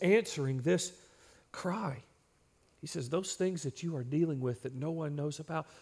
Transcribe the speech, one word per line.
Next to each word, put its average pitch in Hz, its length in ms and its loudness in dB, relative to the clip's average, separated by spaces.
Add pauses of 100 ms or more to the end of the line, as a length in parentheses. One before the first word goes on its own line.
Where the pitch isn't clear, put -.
answering 147 600 2
this 175 300 2 (600)
cry. 180 520 -4 (800)
He - 60 -10
says, 135 200 -4
"Those 170 280 -2
things 185 280 0
that 135 180 -6
you 165 140 -2
are 127 80 -2
dealing 147 380 2
with 123 220 0
that 131 120 -6
no 147 160 -2
one 156 240 -2
knows 147 240 -2
about, 156 280 -4 (140)